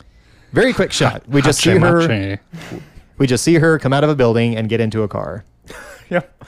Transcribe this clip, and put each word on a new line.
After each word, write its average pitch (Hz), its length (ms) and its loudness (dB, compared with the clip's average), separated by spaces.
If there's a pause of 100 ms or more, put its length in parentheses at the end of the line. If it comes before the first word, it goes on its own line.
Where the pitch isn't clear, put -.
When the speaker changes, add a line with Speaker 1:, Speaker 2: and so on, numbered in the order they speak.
(520)
Speaker 1:
Very 240 220 2
quick - 180 -2
shot. - 360 -2
We 143 140 2
just 151 180 0
see 170 100 2
Speaker 2:
Hache 185 100 4
Speaker 1:
her. 170 260 2
Speaker 2:
mache. 98 320 -4 (760)
Speaker 1:
We 135 100 2
just 123 160 0
see 165 120 2
her 160 260 4
come - 140 -2
out 143 100 2
of 151 60 2
a 151 40 0
building 117 400 2
and 110 140 -4
get 113 120 -2
into 110 220 -2
a 101 60 -4
car. 101 360 -10 (220)
Speaker 3:
<laughs> - 80 -20 (360)
Yeah, 175 120 0 (260)